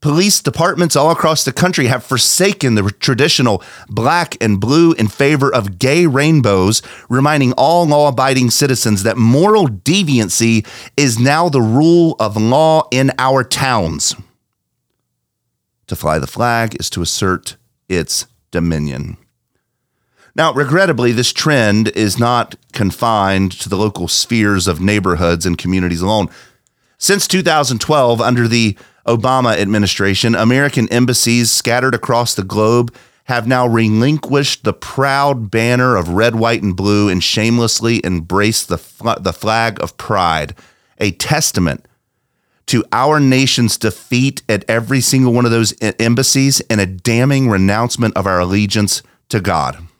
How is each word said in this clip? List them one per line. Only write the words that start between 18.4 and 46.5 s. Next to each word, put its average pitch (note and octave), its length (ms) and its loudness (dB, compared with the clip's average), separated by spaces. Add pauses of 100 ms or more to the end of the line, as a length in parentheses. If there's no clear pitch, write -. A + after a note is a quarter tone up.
dominion. D2 640 -4 (1200)
Now, D#3 160 0
regrettably, C#3 580 2
this A#2 220 -2
trend A2 560 2
is G#2+ 320 -2
not A#2+ 340 0 (180)
confined G#2 840 0
to - 100 -10
the G2 80 -4
local G2 300 -4
spheres G2+ 640 0
of E2+ 120 -2
neighborhoods F2+ 640 0
and F2 140 -2
communities F2 440 -2
alone. G2+ 260 0 (680)
Since - 280 -2
two F#3+ 160 0
thousand C#3+ 380 0
twelve, B2 400 2
under A#2+ 260 2
the A2+ 300 0 (300)
Obama A#2 520 0
administration, G2+ 760 0
American B2+ 560 0
embassies A#2+ 600 0
scattered B2 440 0
across A#2+ 400 -2
the G2 100 -4
globe A2+ 500 0 (300)
have A#2+ 240 -4
now B2+ 180 2
relinquished B2 1000 0
the G#2 100 0
proud C3+ 760 -2
banner B2 460 2
of E2+ 140 -2
red, A2 240 2
white, A2+ 280 0
and F#2+ 140 -2
blue G#2 320 2
and F#2 160 -2
shamelessly A#2 800 0
embraced F#2 640 -2
the F2 80 -4
fl-, - 420 -8
the F#2 140 -4
flag A2 500 -2
of - 140 -10
pride, E2 580 -2 (440)
a G#2 140 -2
testament F2+ 760 -4 (800)
to - 260 0
our C#3+ 260 2
nation's C3 600 2
defeat B2+ 680 -4
at G#2 220 -2
every B2 320 0
single B2+ 320 2
one B2 140 2
of A#2 40 2
those A#2 220 0 (100)
e-, G#2+ 160 -2
embassies C3 720 0